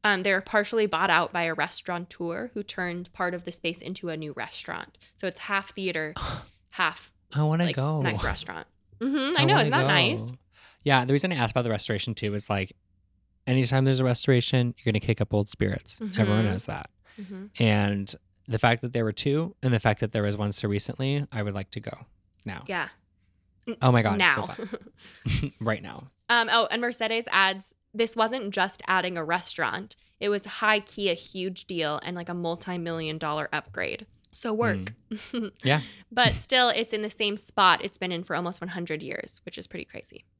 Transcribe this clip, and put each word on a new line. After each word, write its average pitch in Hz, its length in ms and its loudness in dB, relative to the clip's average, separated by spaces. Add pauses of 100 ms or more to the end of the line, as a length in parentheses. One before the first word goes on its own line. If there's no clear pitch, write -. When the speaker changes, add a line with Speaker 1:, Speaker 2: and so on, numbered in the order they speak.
Speaker 1:
Um, 196 180 2
they 196 100 2
were 190 80 2
partially 214 440 0
bought 185 240 0
out 170 220 4
by 170 120 -2
a 165 100 -2
restaurateur 175 1000 -6
who 208 80 -6
turned 180 520 -6
part 180 200 -2
of 175 120 -10
the 175 80 -8
space 170 280 -6
into 185 280 -8
a 160 80 -4
new 151 160 -8
restaurant. - 640 -10 (180)
So - 120 -6
it's 180 120 -6
half 196 340 -4
theater, 165 400 -4 (300)
Speaker 2:
<gasps> - 280 -20
Speaker 1:
half, - 420 -2 (200)
Speaker 2:
I 143 100 2
wanna 156 240 4
Speaker 1:
like, - 100 0
Speaker 2:
go. 147 240 0
Speaker 1:
nice 117 200 0
restaurant. - 460 -6 (320)
Mm-hmm, 269 380 0
I 285 60 4
Speaker 2:
I - 20 6
Speaker 1:
know, 330 80 4
Speaker 2:
wanna - 80 6
Speaker 1:
isn't 151 100 2
that - 120 2
Speaker 2:
go. - 40 2
Speaker 1:
nice? 175 460 2 (500)
Speaker 2:
Yeah, 131 220 6
the 135 80 4
reason 160 180 2
I 175 40 0
asked 120 160 2
about 127 100 2
the 120 80 0
restoration 107 460 -2
too 104 180 -2
is, 104 160 -6
like, 98 240 0 (760)
anytime 131 380 4
there's 131 160 4
a - 20 4
restoration, 123 760 4
you're - 140 2
gonna 107 80 4
kick - 220 2
up - 120 0
old 104 160 2
spirits. - 520 -4
Everyone 110 420 2
Speaker 1:
Mm-hmm. 104 80 2
Speaker 2:
knows 95 140 -4
that. - 240 -8 (320)
Speaker 1:
Mm-hmm. 190 240 -14 (140)
Speaker 2:
And 101 540 2 (320)
the 110 140 -4
fact 120 220 4
that 120 100 -6
there 117 140 0
were 107 80 -2
two, 156 500 0
and 127 100 4
the 117 60 4
fact 107 220 2
that 107 100 -2
there 107 120 0
was 101 120 0
one 104 160 -2
so 107 160 -2
recently, 135 640 -2
I 113 120 -4
would 101 100 -4
like 98 180 -8
to - 80 -10
go - 140 -10 (500)
now. 196 240 -10
Speaker 1:
Yeah. 175 220 -4 (800)
N- 226 120 -8
Speaker 2:
Oh 127 120 6
my 120 80 6
God, 104 160 2
Speaker 1:
now. 175 180 4
Speaker 2:
so 110 80 -2
fun. - 260 -10 (840)
<laughs> - 60 -14
Right 110 200 -2
now. 87 280 -14 (180)
Speaker 1:
Um, 240 240 4
oh, 226 180 4
and 233 120 0
Mercedes 226 500 -2
adds 196 420 2 (200)
this 226 220 0
wasn't 226 360 0
just 190 360 -2
adding 185 300 0
a 165 60 -4
restaurant. 170 720 -4 (240)
It 202 100 -2
was 202 160 -2
high 214 340 2
key 202 300 -4
a 175 40 2
huge 185 520 -8
deal 156 380 -2
and, 175 120 -8
like, 175 140 -8
a 175 40 -6
multi-million 170 840 -4
dollar 151 360 -4
upgrade. 143 520 -6 (260)
So - 220 -4
work. 196 400 0 (180)
Speaker 2:
Mm. 220 460 -6
Speaker 1:
<laughs> - 60 -20
Speaker 2:
Yeah. 143 180 4 (300)
Speaker 1:
But 240 220 6
still, 247 360 4
it's 226 240 -2
in 214 100 -4
the 208 60 -4
same 208 280 -2
spot 185 460 4
it's - 160 -8
been 180 120 -4
in 175 120 -4
for - 120 -4
almost 175 260 -2
one 180 80 -8
hundred 170 340 -6
years, - 420 -10
which - 140 -12
is - 80 -8
pretty - 180 -12
crazy. - 400 -16 (140)